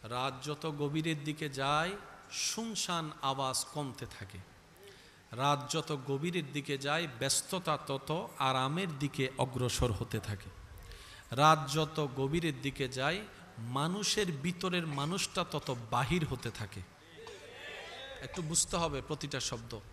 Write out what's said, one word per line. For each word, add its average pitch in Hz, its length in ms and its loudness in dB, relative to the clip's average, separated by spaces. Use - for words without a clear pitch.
রাত 127 300 0
যত 147 200 -4
গভীরের 156 440 2
দিকে 151 300 -2
যায় 147 380 4
শুনশান 190 600 0
আওয়াজ 135 440 2
কমতে 135 400 -4
থাকে। 95 340 -12
রাত 139 280 4
যত 156 180 0
গভীরের 156 460 0
দিকে 143 240 0
যায় 147 280 2
ব্যস্ততা 151 580 2
তত 135 220 -2
আরামের 139 600 4
দিকে 135 260 2
অগ্রসর 123 540 2
হতে 110 280 -2
থাকে। 104 300 -6
রাত 151 280 10
যত 156 240 2
গভীরের 143 460 2
দিকে 135 260 0
যায় 135 320 0
মানুষের 180 560 2
ভিতরের 175 460 0
মানুষটা 156 560 0
তত - 240 -2
বাহির 131 340 4
হতে 123 260 -4
থাকে। 101 300 -8
একটু - 200 -8
বুঝতে 165 360 2
হবে 160 240 2
প্রতিটা 143 380 -4
শব্দ। 117 320 -4